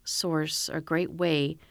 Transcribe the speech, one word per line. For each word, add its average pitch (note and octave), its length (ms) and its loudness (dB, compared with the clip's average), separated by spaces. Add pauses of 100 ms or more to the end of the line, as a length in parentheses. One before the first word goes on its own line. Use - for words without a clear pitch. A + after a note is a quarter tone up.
source, D#3 640 0
a - 120 -4
great D#3+ 300 0
way D#3 460 2 (140)